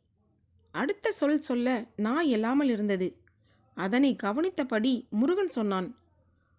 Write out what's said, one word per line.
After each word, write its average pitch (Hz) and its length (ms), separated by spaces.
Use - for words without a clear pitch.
அடுத்த 349 400
சொல் 294 280
சொல்ல 240 460
நா 233 260
இயலாமல் 262 460
இருந்தது. 202 480
அதனை 226 480
கவனித்தபடி 254 880
முருகன் 339 420
சொன்னான், 196 380